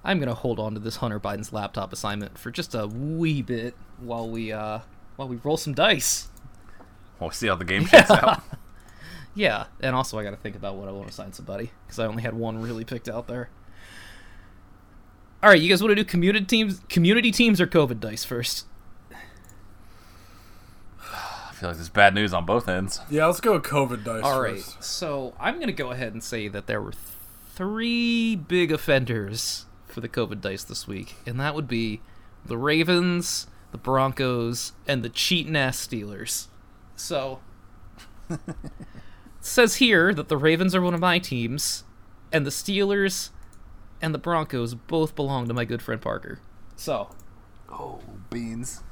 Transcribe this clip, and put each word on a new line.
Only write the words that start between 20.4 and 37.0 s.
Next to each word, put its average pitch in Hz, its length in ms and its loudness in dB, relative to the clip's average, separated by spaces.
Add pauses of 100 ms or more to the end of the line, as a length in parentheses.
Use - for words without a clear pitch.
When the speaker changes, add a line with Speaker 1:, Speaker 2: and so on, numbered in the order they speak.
Speaker 2:
I - 520 -12
feel 90 160 -8
like 82 80 -6
there's 82 100 -10
bad 101 260 10
news 101 200 2
on 87 120 0
both 117 220 2
ends. 92 320 -2 (100)
Speaker 3:
Yeah, 151 180 2
let's 175 120 2
go 220 140 4
with 156 100 2
covid 123 400 0
dice 113 180 -6
Speaker 1:
All 131 200 0
right, 98 200 -4
Speaker 3:
first. - 220 -14
Speaker 1:
so 143 560 -6
I'm 285 220 -4
gonna 233 100 -2
go 135 200 -6
ahead 120 200 -6
and 113 100 -10
say 107 280 -6
that 101 180 -8
there 107 140 -2
were 101 100 -8 (640)
three 226 800 0
big 175 340 0
offenders 117 960 0 (200)
for - 160 -10
the 113 80 -8
covid 107 320 -4
dice 98 240 -6
this - 220 -10
week, 98 280 -10 (100)
and 123 140 -6
that 147 160 -2
would 147 140 -6
be 113 320 -2 (440)
the 117 120 -6
Ravens, 175 880 2 (240)
the - 60 -12
Broncos, 127 960 0 (120)
and 131 180 0
the 120 60 -6
cheating 160 460 0
ass 131 320 0
Steelers. 104 600 -8 (500)
So, 135 420 -4 (460)